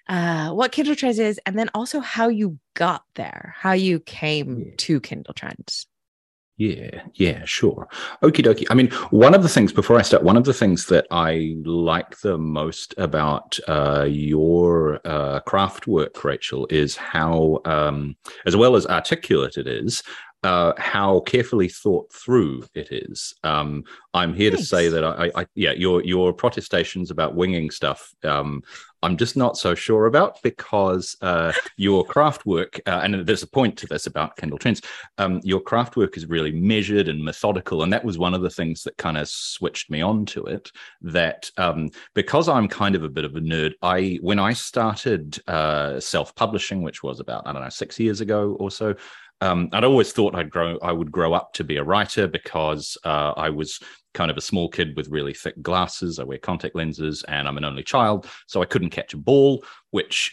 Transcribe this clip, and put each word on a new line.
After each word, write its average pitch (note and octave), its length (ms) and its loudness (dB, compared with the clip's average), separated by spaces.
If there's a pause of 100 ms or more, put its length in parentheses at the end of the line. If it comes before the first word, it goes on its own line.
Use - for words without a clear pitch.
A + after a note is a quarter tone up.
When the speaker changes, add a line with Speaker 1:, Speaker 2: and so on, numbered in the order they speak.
Speaker 1:
uh, E3+ 440 -2
what B3 200 0
Kindle D4 220 0
Trends B3 240 0
is, G#3+ 260 0
and G3 140 -2
then A3+ 160 0
also B3 260 -4
how A#3 280 0
you G#3 300 0 (160)
got E3+ 300 -2 (120)
there, E2 420 -12
how F#3+ 140 2
you F#3 280 2
came D3 600 -4
Speaker 2:
Yeah. - 180 -12
Speaker 1:
to D3+ 220 0
Kindle - 340 -10
Trends. - 520 -10 (720)
Speaker 2:
Yeah, G#2 440 -4 (120)
yeah, - 300 2
sure. - 440 0 (340)
Okie D#3 220 6
dokie. A2+ 260 4
I G#2+ 40 6
mean, B2+ 160 6 (200)
one B2 240 10
of G3 80 8
the E3+ 60 4
things, G#2+ 240 4
before A#2 260 6
I G#2+ 40 6
start, - 200 6
one F#2 140 8
of A#2+ 80 6
the C3 100 2
things F#2+ 320 2
that E2+ 240 4
I E2 540 0
like E2+ 560 -2
the F#2 180 0
most D#2 600 -4
about, D2+ 680 -2
uh, C#2+ 420 2
your, D#2 960 2
uh, C#2+ 360 -2
craft - 480 -2
work, E2+ 340 0
Rachel, C2+ 480 -4
is D2 240 2
how, D#2+ 720 0
um, D2 520 -2 (300)
as F2+ 80 4
well A#2+ 220 8
as F#2+ 100 4
articulate D#2+ 720 0
it C2 100 -6
is, A#1 380 -4 (400)
uh, F2 320 4
how G2 440 2
carefully A#2 480 2
thought - 440 -2
through D#2 520 0 (100)
it D#2 160 -10
is. - 420 -10 (120)
Um, D2 400 -2 (280)
I'm F2 220 0
here G2+ 160 4
to F#2+ 80 2
say F2 320 2
Speaker 1:
Thanks. E2 40 0
Speaker 2:
that D#2+ 100 0
I, D#2+ 220 0
I, E2+ 160 -2
I, F2 120 -8
yeah, F2 160 2
your, F2 320 2
your F2+ 300 2
protestations F2+ 800 -2
about D#2+ 240 -2
winging F2 340 0
stuff, - 420 -4 (120)
um, C#2+ 400 -2 (400)
I'm F2 120 0
just A#2 200 -2
not B2+ 200 2
so - 200 0
sure A2 300 2
about D3+ 360 2
because, F#2+ 800 -2
uh, E2+ 320 0 (240)
your G2 280 2
craft D3 400 2
work, F#2 440 -2
uh, F2+ 160 0
and G2 200 -2
there's G2 200 0
a - 40 -14
point B2+ 300 0
to - 80 -12
this - 220 -8
about D2+ 280 -4
Kindle D2 220 -6
Trends, - 240 0 (340)
um, F#2 280 0
your F#2+ 160 0
craft A#2+ 360 -2
work G#2 200 2
is E2 100 -10
really D#2+ 240 -2
measured G2+ 560 2
and D#2 160 -4
methodical, F2+ 640 -2
and F2+ 80 2
that A2+ 120 -2
was G2 140 -4
one F2+ 160 0
of F#2 80 -2
the F2+ 80 -2
things E2 320 -6
that - 160 -12
kinda D#2 260 -4
switched - 680 -8
me D2+ 100 -4
on G#2+ 240 0
to - 200 -10
it, - 260 -10 (300)
that, E2 540 -2
um, D#2+ 320 -2 (260)
because D#3 340 2
I'm B2 180 4
kind G2 300 0
of D#2+ 80 -4
a D#2 40 -6
bit D2 160 -6
of D2 120 -10
a D#2+ 40 -4
nerd, D#2+ 400 -2
I, F#2 420 0
when G2+ 180 2
I G#2 140 2
started, G#2+ 920 -2
uh, D2+ 540 0
self-publishing, G2 800 -4
which - 220 -8
was C2 160 -8
about, A#1+ 260 -10
I D2 60 -6
don't C2+ 100 -10
know, C2 60 -10
six - 320 -10
years G#2+ 200 0
ago G#2 380 -2
or G2 140 -6
so, G#2+ 240 -4 (440)
um, F2 320 0
I'd F#2 100 2
always B2+ 300 6
thought G2+ 240 0
I'd E2 140 -4
grow, E2+ 320 -2
I F2 100 -2
would E2 180 -4
grow E2 220 0
up - 220 -2
to - 100 -8
be D2 120 -4
a C#2+ 60 -2
writer G2 460 0
because, D#2 760 -4
uh, D2+ 320 0
I D#2 140 -2
was D#2 300 -8 (340)
kind E2+ 160 -2
of D#2 60 -6
a E2+ 40 -8
small E2+ 280 -2
kid D#2 280 -6
with D2 120 -6
really C#2+ 260 -6
thick - 260 -12
glasses. F2 600 -4
I - 20 -10
wear C2 160 -10
contact - 380 -8
lenses, D#2 500 -6
and C#2+ 220 -4
I'm C#2 80 -6
an D2 80 -6
only C2+ 180 -8
child, G#2+ 460 0 (180)
so F#2+ 160 -2
I F2+ 40 0
couldn't E2+ 240 -2
catch - 240 -8
a - 20 -12
ball, C3+ 480 4 (260)
which, - 420 -4